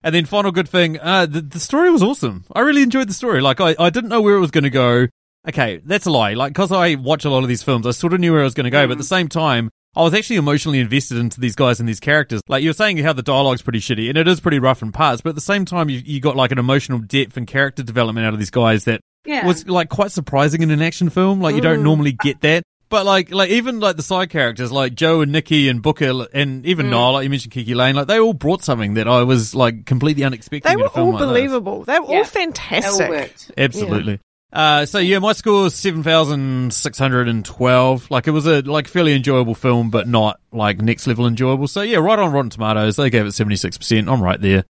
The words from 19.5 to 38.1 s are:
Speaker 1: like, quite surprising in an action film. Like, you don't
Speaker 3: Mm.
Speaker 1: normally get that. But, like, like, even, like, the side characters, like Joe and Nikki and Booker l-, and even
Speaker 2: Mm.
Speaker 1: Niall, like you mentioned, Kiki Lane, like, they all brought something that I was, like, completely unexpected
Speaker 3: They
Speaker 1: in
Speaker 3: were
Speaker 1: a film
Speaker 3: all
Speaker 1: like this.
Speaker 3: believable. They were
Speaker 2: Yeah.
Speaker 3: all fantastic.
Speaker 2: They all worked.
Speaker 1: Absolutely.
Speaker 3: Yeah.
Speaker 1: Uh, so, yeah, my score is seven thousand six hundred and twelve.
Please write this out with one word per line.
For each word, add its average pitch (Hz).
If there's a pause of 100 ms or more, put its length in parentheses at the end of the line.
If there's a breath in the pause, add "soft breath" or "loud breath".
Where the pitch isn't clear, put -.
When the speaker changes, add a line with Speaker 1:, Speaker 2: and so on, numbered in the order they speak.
Speaker 1:
like, 175
quite 208
surprising 151
in 156
an 151
action 170
film. 190
Like, 156
you 147
don't 160
Speaker 3:
Mm. 147
Speaker 1:
normally 147
get 135
that. 160 (240)
But, 202
like, 190
like, 190
even, 233
like, 196
the 156
side 185
characters, 120
like 131
Joe 160
and 143
Nikki 151
and 120
Booker 151
l-, 127
and 135
even 165
Speaker 2:
Mm. 127
Speaker 1:
Niall, 123
like 135
you 139
mentioned, 123
Kiki 120
Lane, 127
like, 143
they 214
all 220
brought 160
something 107
that 110
I 123
was, 123
like, 117
completely 139
unexpected 131
Speaker 3:
They 339
Speaker 1:
in 440
Speaker 3:
were 539
Speaker 1:
a -
film 339
Speaker 3:
all 359
Speaker 1:
like 294
this. 285
Speaker 3:
believable. 240
They 311
were 311
Speaker 2:
Yeah. 330
Speaker 3:
all 427
fantastic. 202
Speaker 2:
They 185
all - (120)
worked. -
Speaker 1:
Absolutely. 127
Speaker 3:
Yeah. 101 (340)
Speaker 1:
Uh, 151
so, 208
yeah, 185
my 208
score 202
is 160
seven 160
thousand 139
six -
hundred 127
and 113
twelve. 127